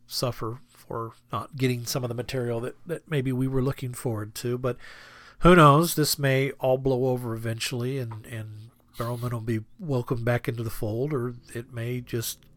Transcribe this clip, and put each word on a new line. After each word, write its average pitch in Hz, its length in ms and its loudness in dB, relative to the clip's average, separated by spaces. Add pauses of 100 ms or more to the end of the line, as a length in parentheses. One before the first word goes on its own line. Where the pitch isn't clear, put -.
suffer 120 520 -4 (100)
for - 440 -10 (200)
not 113 240 -6
getting 123 300 0
some 127 180 -4
of 120 40 -2
the 117 60 -6
material 120 460 -4
that, 127 160 -8 (100)
that - 240 -8
maybe 131 220 0
we 131 160 2
were 131 140 0
looking 127 320 -2
forward 107 420 -6
to, 123 220 -2
but 127 180 -2 (640)
who 175 160 10
knows? 156 380 8
This 147 240 0
may 135 340 2
all 131 240 2
blow 131 300 2
over 123 280 0
eventually, 117 640 -4
and, 110 280 -8
and 110 220 -10 (500)
Barrowman 120 340 -4
will 117 80 -4
be 113 200 -2 (180)
welcomed 127 480 -2
back 120 220 0
into 117 140 -2
the 117 80 -4
fold, 123 440 -2
or 123 200 -4 (200)
it 120 180 -10
may 123 300 -6
just - 380 -6 (160)